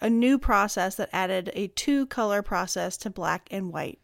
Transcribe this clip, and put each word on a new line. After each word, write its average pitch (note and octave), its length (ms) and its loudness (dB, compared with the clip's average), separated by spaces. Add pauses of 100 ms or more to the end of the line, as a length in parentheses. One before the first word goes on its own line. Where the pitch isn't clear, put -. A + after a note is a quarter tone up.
a A3 80 2
new B3 300 6
process G3+ 560 2
that - 180 -4
added F#3 400 -2
a G3 140 -4
two-color A#3+ 760 0
process F3+ 560 -2
to G3+ 140 -6
black E3+ 400 -2
and F#3+ 200 -6
white D#3 320 -8